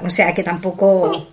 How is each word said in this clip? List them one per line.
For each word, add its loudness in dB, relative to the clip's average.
o -4
sea 2
que -2
tampoco, 0